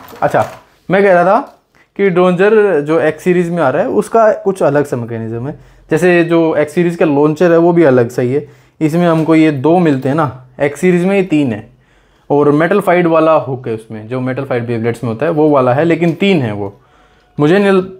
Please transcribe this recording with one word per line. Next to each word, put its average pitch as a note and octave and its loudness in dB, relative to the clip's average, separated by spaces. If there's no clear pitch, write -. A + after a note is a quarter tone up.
अच्छा, C#3+ 0
मैं F#3+ 2
कह G3 4
रहा F3 4
था G3+ 2
कि G3 2
ड्रोंजर F#3 2
जो D#3 -2
X D3+ -2
series F3 0
में E3+ -4
आ C3+ 2
रहा C#3+ 0
है B3 -4
उसका A3 0
कुछ F#3+ -4
अलग C#3+ 0
सा C#3+ -6
mechanism A#2 -8
है। D3+ -12
जैसे F3 2
जो E3 0
X D3+ -2
series F3 -2
का F3+ 0
launcher D3+ 2
है E3 4
वो E3+ 4
भी E3+ 4
अलग B2+ 2
सही B2+ -4
है, D3 -4
इसमें E3 0
हमको D#3+ 2
ये D#3+ 4
दो D3 0
मिलते C#3 0
हैं C#3 -2
ना, D3+ -4
X C#3+ -4
series F3+ 2
में G3 0
ये G3 0
तीन D3+ 0
है। G#2+ -12
और C#3+ 2
metal F3 2
fight F3+ 2
वाला D#3+ 2
hook C3 -4
है A#2 -6
उसमें, G#2+ -14
जो B2+ -6
metal C3 -6
fight A#2+ -4
Beyblades A#2 -4
में A#2 -4
होता A2+ -4
है E3+ -2
वो D#3 2
वाला B2+ 2
है, D3 0
लेकिन E3 0
तीन G3 0
है A2+ -4
वो। G2+ -8
मुझे D#3 2
नहीं G3 2